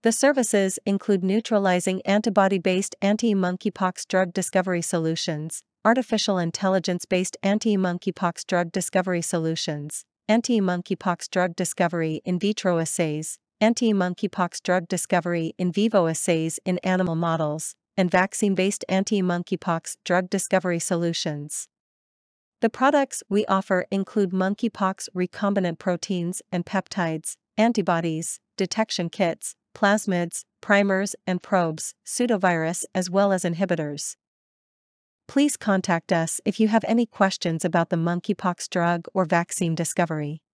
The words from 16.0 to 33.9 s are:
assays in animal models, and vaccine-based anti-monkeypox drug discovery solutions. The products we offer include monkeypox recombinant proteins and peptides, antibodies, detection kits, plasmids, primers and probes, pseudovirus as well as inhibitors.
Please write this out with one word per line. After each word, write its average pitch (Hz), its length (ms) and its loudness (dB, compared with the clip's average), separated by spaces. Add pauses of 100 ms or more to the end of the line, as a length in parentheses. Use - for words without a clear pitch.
assays 160 580 0
in 185 140 0
animal 185 360 0
models, 160 600 -2 (220)
and 180 120 2
vaccine-based 190 800 0
anti-monkeypox 180 1160 -2
drug 180 240 0
discovery 180 500 0
solutions. 165 880 -4 (960)
The 226 80 2
products 277 580 0
we 208 200 2
offer 190 440 0
include 196 400 0
monkeypox 190 840 -2
recombinant 180 640 -2
proteins 180 640 -4 (100)
and 175 140 -2
peptides, 165 720 -4 (220)
antibodies, 170 840 0 (160)
detection 185 540 -2
kits, - 460 -2 (180)
plasmids, 196 680 0 (180)
primers 202 540 2 (100)
and 180 160 -2
probes, 170 540 -2 (100)
pseudovirus 180 800 0 (100)
as 180 160 -2
well 196 220 2
as 185 120 0
inhibitors. 165 720 -2 (1120)